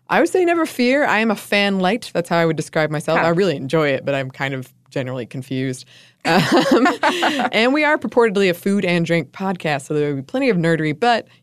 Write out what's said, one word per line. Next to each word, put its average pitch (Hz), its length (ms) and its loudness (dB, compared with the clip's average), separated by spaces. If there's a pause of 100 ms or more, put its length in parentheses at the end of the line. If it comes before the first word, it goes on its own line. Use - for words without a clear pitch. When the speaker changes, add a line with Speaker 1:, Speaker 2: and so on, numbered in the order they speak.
Speaker 1:
I 190 120 2
would 339 100 2
say 370 140 0
never 339 220 0
fear. 262 380 0
I 202 140 0
am 226 120 0
a 196 60 0
fan 202 420 0
light. 185 360 -2
That's 170 160 -2
how 175 80 2
I 165 80 2
would 160 100 0
describe 156 340 -2
myself. 156 280 -2
Speaker 2:
Huh. - 80 2
Speaker 1:
I - 40 2
really 170 260 0
enjoy 143 340 0
it, 127 160 -2
but 139 80 -2
I'm 131 160 -4
kind 139 240 -6
of 127 180 -10 (180)
generally 127 360 -6
confused. 131 580 -8 (400)
Um, 233 680 2
<laughs> - 80 -8 (500)
and 233 200 2
we 302 120 0
are 294 140 2
purportedly 208 520 2
a 170 40 2
food 196 300 -2
and 175 220 2
drink 165 260 0
podcast, 175 540 -4
so 156 80 -6
there 147 160 0
will 139 60 -4
be 135 60 -8
plenty 262 280 -2
of 190 60 2
nerdery, 156 420 0
but, 240 300 0 (140)